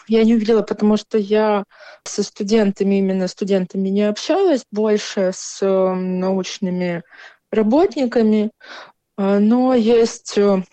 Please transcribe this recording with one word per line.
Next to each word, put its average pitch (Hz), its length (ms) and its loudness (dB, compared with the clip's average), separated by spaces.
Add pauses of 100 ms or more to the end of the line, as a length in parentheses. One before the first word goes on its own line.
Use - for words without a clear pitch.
я 220 180 2
не 233 100 4
увидела, 214 280 2
потому 214 340 0
что - 200 -6
я 208 460 0 (400)
со - 200 -6
студентами, 196 720 0
именно 190 340 0
студентами 190 580 -4
не 196 140 0
общалась, 302 680 0
больше 208 640 -2
с, - 280 -16
э, 190 320 0
научными 185 1080 -4 (480)
работниками. 220 1000 2 (640)
Э, 202 220 2
но 247 360 2
есть, 233 640 0
э, 196 360 2